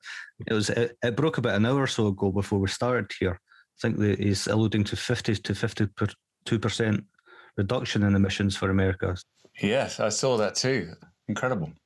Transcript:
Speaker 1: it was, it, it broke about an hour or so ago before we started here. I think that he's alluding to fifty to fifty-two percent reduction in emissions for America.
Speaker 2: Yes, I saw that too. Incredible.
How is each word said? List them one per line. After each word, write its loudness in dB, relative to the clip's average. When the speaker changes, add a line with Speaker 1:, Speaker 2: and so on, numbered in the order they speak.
Speaker 1:
it -2
was, 0
it, -2
it 0
broke 0
about 2
an 4
hour 2
or 0
so 0
ago 0
before 0
we 2
started -2
here. -2
I -20
think 0
that 2
he's 0
alluding 2
to -4
fifty -2
to -4
fifty-two -4
percent 0
reduction 0
in 6
emissions 2
for -2
America. 0
Speaker 2:
Yes, 0
I 2
saw 2
that 0
too. 0
Incredible. -2